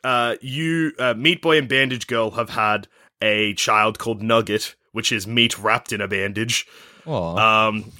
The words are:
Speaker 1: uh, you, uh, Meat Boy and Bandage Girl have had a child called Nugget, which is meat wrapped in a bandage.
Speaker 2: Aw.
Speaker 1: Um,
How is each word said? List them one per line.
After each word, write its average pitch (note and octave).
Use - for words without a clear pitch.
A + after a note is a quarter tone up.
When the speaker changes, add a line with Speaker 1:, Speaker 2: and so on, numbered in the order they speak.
Speaker 1:
uh, A#2+
you, D#3+
uh, B2+
Meat C#3+
Boy D#3+
and C3+
Bandage B2+
Girl A2+
have A#2
had G#2+
a G#2+
child G#2+
called A2
Nugget, A2
which A2+
is G2+
meat A#2
wrapped A2
in G#2
a G2+
bandage. G2+
Speaker 2:
Aw. A2
Speaker 1:
Um, G#2+